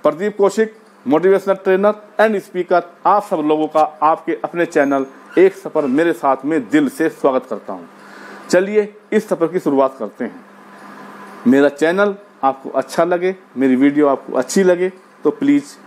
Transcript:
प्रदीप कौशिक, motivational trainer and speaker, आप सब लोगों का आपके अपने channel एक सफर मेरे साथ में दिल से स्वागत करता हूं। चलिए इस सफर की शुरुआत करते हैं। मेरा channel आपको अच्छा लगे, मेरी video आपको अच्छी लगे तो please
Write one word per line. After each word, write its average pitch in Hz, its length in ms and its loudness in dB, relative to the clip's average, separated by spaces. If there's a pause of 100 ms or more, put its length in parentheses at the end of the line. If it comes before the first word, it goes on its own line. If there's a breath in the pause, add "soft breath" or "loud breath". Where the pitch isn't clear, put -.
प्रदीप 185 340 -2
कौशिक, 208 360 0 (320)
motivational 190 520 2
trainer 196 340 0 (280)
and 214 200 2
speaker, 180 400 -2 (260)
आप 196 160 2
सब 180 180 -4
लोगों 156 260 0
का 156 140 0 (220)
आपके 156 420 0
अपने 170 220 -4
channel 139 400 0 (320)
एक 185 160 6
सफर 147 320 -4
मेरे 160 260 0
साथ 135 320 -2
में 143 260 -4
दिल 147 180 2
से 160 220 -2
स्वागत 131 360 -2
करता 104 260 -12
हूं। 87 120 -14 (640 loud breath)
चलिए 202 340 0 (300)
इस 214 160 0
सफर 165 180 -2
की 175 120 -4
शुरुआत 135 400 0
करते 110 260 -10
हैं। - 200 -14 (1000)
मेरा 139 220 4
channel 180 460 0 (300)
आपको - 260 -2
अच्छा 135 340 -2
लगे, 180 300 -2 (220)
मेरी 131 200 2
video 143 320 2
आपको 135 240 -2
अच्छी 131 300 0
लगे 180 260 2 (360)
तो 151 60 4
please 277 460 0 (100)